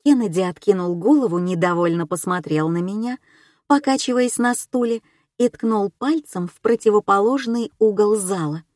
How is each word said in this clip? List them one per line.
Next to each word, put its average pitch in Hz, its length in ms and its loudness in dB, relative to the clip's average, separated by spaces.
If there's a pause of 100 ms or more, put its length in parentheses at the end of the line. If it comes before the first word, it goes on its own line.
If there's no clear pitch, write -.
Кеннеди 226 360 2
откинул 180 560 0
голову, 208 420 2
недовольно 175 720 0
посмотрел 165 600 -2
на 170 100 -2
меня, 214 400 -6 (480)
покачиваясь 262 720 0
на 240 160 0
стуле, 233 480 -4 (340)
и 247 120 2
ткнул 208 420 -2
пальцем 269 560 -4
в - 140 -18
противоположный 226 1160 2
угол 208 380 2
зала. 170 480 -4 (120)